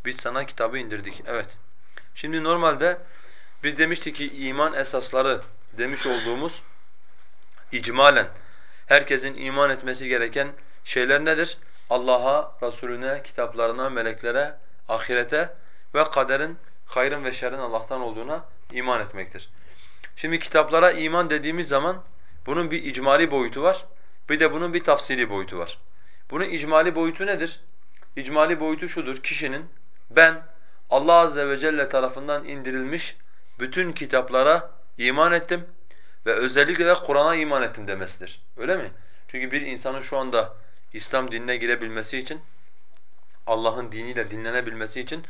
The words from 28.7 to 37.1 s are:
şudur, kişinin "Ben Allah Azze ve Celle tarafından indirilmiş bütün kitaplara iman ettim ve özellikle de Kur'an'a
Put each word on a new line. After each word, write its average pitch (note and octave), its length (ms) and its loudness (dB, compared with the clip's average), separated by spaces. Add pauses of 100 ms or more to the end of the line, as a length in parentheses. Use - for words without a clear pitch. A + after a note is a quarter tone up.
şudur, C3 340 -4
kişinin D3 420 -4 (440)
"Ben D#3+ 340 6 (460)
Allah D3 240 6
Azze D3 360 6
ve C#3 80 2
Celle D3 320 2
tarafından C#3 560 0
indirilmiş C3+ 720 -4 (420)
bütün E3 340 -2
kitaplara C3 760 4 (280)
iman C#3 340 4
ettim E3+ 340 0 (600)
ve A2+ 80 4
özellikle C#3+ 520 4
de F3 80 8
Kur'an'a D3 420 4